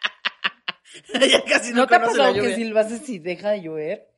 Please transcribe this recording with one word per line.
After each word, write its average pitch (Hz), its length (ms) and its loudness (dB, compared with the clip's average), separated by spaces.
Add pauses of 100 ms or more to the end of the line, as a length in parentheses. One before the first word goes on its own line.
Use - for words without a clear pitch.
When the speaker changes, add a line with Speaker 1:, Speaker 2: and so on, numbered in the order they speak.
(1120)
Speaker 1:
Allá 262 300 2
casi 240 280 -2
no 240 100 2
Speaker 2:
¿No 269 60 4
te 349 80 6
ha 359 40 6
Speaker 1:
conoce - 180 2
la 277 60 4
Speaker 2:
pasado 247 120 4
que 208 60 0
Speaker 1:
lluvia. - 140 0
Speaker 2:
si 226 100 -4
lo 220 140 0
haces 220 300 -4
y 196 100 -10
deja 175 320 -6
de 208 100 -2
llover? 160 560 -10